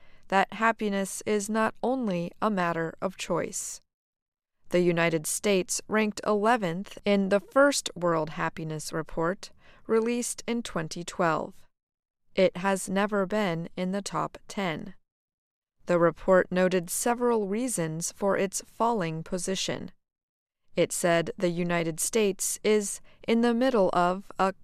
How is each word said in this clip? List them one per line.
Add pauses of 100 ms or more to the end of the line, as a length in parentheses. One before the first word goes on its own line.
(280)
that
happiness
is
not
only (100)
a
matter
of
choice. (880)
The
United
States
ranked
eleventh
in
the
first
World
Happiness
Report, (360)
released
in
twenty
twelve. (840)
It
has
never
been
in
the
top (100)
ten. (880)
The
report
noted
several
reasons
for
its
falling
position. (840)
It
said
the
United
States
is (260)
in
the
middle
of
a (100)